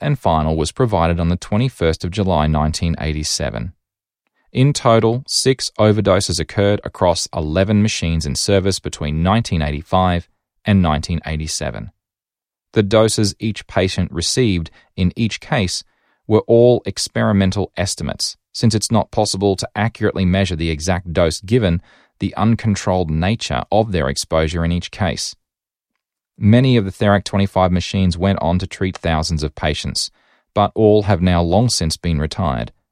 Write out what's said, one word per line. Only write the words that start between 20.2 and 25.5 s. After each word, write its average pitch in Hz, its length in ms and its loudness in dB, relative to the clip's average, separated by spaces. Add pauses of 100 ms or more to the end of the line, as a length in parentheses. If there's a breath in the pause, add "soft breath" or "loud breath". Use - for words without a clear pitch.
measure 92 320 0
the 82 140 -2
exact 85 420 -4
dose 82 280 0
given 98 400 0 (380 soft breath)
the 98 160 -4
uncontrolled 98 800 0
nature 80 580 -2
of 110 220 2
their 73 160 0
exposure 80 560 -2
in 85 80 0
each 87 180 -4
case. - 460 -6 (1000)